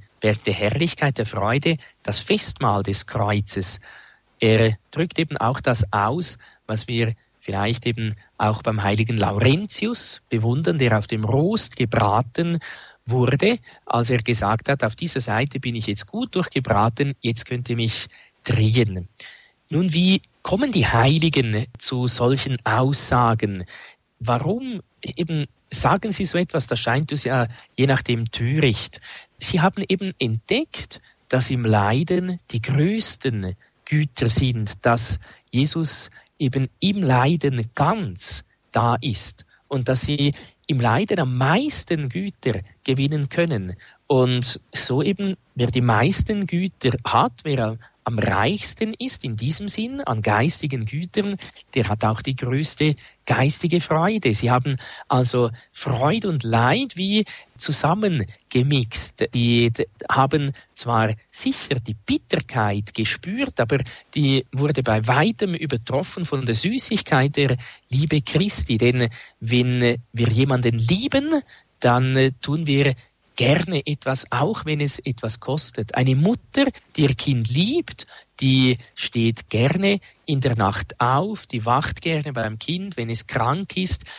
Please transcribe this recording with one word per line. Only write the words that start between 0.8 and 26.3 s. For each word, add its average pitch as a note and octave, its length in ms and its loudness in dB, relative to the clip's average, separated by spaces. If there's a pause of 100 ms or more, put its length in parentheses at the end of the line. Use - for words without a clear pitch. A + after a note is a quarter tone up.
der A2 80 -2
Freude, B2+ 520 0 (260)
das - 160 -4
Festmahl G#2+ 640 0
des G2 240 -4
Kreuzes. G#2 720 -2 (600)
Er A2 380 4 (140)
drückt E3 280 -2
eben D#3 180 -2
auch B2 220 0
das A#2+ 320 0
aus, A2+ 460 0 (280)
was A2 220 -4
wir A#2 260 0 (260)
vielleicht G2+ 460 -4
eben A2 300 -2 (220)
auch G#2+ 240 0
beim A2 220 -2
heiligen G#2+ 320 0
Laurentius C3 1120 -2
bewundern, C#3 520 0
der A#2+ 180 2
auf G2+ 100 -2
dem G#2+ 160 -2
Rost D3+ 540 0
gebraten A#2 840 0 (460)
wurde, B2+ 540 2 (260)
als A#2 240 0
er B2+ 80 2
gesagt A2 500 0
hat: C#3 160 0
"Auf A2 120 -2
dieser D#3+ 260 -4
Seite A#2+ 380 -2
bin B2 160 -4
ich A2 120 -4
jetzt G2+ 200 -4
gut A#3+ 280 -6
durchgebraten, B2+ 840 0
jetzt A2+ 240 -4
könnt B2 240 -6
ihr A#2 80 -2
mich A2+ 300 -2 (360)
drehen." G#2+ 640 2 (640)
Nun, F3 240 0
wie F3+ 280 4 (200)
kommen B3+ 300 0
die D3+ 160 2
Heiligen C3 800 2 (100)
zu B2+ 300 -2
solchen B2+ 580 0
Aussagen? A2+ 1000 2 (540)
Warum F3 640 -2 (200)
eben D#3+ 440 -4 (240)
sagen F#3 420 0
sie G3 140 -2
so E3+ 120 -2